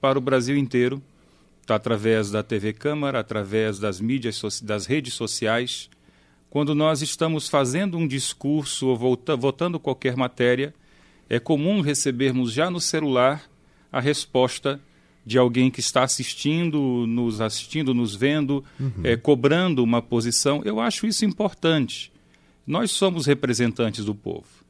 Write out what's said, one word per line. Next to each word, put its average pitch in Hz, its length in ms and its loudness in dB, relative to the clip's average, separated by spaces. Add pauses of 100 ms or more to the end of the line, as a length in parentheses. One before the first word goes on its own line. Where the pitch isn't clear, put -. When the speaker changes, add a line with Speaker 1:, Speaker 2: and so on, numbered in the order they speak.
Speaker 1:
para 135 160 2
o 135 60 0
Brasil 131 340 2
inteiro, 131 460 0 (640)
tá 117 80 2
através 107 560 0
da 104 120 -2
T 110 160 -4
V 107 140 -4
Câmara, 143 480 -4
através 107 580 -2
das 98 220 -4
mídias 117 360 -2
soci-, - 280 -8
das 104 220 -4
redes 131 260 -2
sociais. 113 800 -4 (580)
Quando 147 260 0
nós 151 280 2
estamos 160 440 -2
fazendo 156 520 0
um 165 100 0
discurso 139 760 -4
ou 127 100 2
volta-, 127 400 0
votando 143 420 -2
qualquer 127 380 -2
matéria, 127 560 0 (560)
é 117 100 0
comum 165 440 2
recebermos 131 680 0
já 151 200 0
no 175 100 -4
celular 143 640 2 (500)
a 131 80 -2
resposta 135 800 0 (440)
de 110 120 0
alguém 127 340 4
que 127 100 -8
está - 220 2
assistindo, 143 1040 0
nos 113 360 0
assistindo, 131 500 -2
nos 120 240 0
vendo, 139 480 0 (160)
Speaker 2:
Uhum. 131 120 -4 (120)
Speaker 1:
é, 120 140 4
cobrando 143 680 4
uma 120 160 2
posição. 120 640 0
Eu 107 160 -2
acho - 260 -2
isso 220 200 0
importante. 165 840 0 (560)
Nós 185 240 -2
somos 175 360 0
representantes 117 800 0
do 104 80 -2
povo. 87 320 -10 (240)